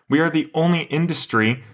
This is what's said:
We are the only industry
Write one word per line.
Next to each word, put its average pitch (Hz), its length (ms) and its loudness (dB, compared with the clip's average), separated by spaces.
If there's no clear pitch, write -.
We 143 120 2
are 165 100 2
the 156 220 -2
only 165 320 2
industry 127 760 -2